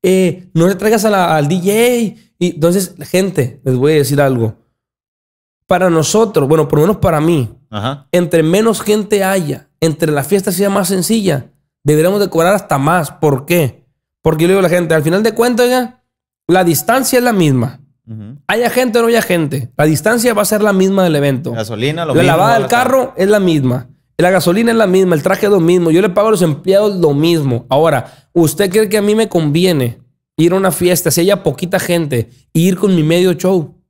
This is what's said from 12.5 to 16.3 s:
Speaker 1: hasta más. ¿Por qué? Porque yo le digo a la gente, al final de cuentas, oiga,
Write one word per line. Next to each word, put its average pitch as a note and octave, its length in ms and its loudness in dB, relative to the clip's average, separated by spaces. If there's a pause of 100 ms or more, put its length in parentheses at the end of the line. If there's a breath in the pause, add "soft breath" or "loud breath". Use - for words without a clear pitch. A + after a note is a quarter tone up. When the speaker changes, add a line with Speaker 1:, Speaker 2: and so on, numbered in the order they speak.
Speaker 1:
hasta D#3 240 -2
más. D3+ 320 0
¿Por C#3 360 -2
qué? E3 380 -2 (380)
Porque D#3 200 0
yo F3 60 2
le F#3 60 4
digo G3 60 2
a F#3 100 2
la E3+ 60 0
gente, E3 180 0
al D#3 80 2
final F3 200 0
de A3 120 0
cuentas, A#3+ 320 0
oiga, B3 360 -4 (440)